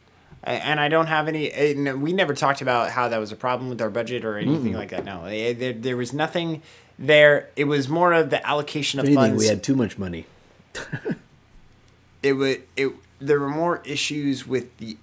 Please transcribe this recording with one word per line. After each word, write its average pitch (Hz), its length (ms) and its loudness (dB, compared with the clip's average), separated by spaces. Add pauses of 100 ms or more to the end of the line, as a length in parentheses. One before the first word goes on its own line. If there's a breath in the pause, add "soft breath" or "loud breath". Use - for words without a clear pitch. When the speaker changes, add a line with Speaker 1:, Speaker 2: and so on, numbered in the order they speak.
(460 soft breath)
Speaker 1:
A-, - 60 -4
and 123 280 0
I 147 80 2
don't 160 200 4
have 156 200 0
any, 156 240 -2
and 139 500 0
we 156 120 -2
never 180 200 2
talked 139 280 0
about 123 300 0
how 120 180 0
that 117 80 -2
was 107 160 -6
a - 20 -12
problem 127 340 -4
with 117 120 -6
our 110 80 -2
budget 117 340 -4
or 107 140 -4
anything 127 340 0
Speaker 2:
Mm-mm. 110 60 -4
Speaker 1:
like 101 140 -10
that. 90 120 -8
No, 90 220 -10
eh, 107 260 -4
there, 123 220 -4
there 123 240 -4
was 123 160 -6
nothing 160 480 -4 (360 soft breath)
there. 147 600 6
It 147 80 2
was 143 240 0
more 170 240 4
of 160 160 2
the 131 180 -2
allocation 143 540 -2
of - 20 0
Speaker 2:
If 139 60 2
anything, 135 220 6
Speaker 1:
funds. 107 120 2
Speaker 2:
we 107 60 4
had 101 120 0
too 135 140 0
much 117 220 0
money. 87 280 -8 (480)
<laughs> - 420 -8 (1080)
Speaker 1:
It 139 120 2
wa-, 135 220 0 (200)
it, 135 160 0 (280)
there 143 200 2
were 139 100 -2
more 165 360 0
issues 143 600 -4
with 127 320 -4
the 110 260 -14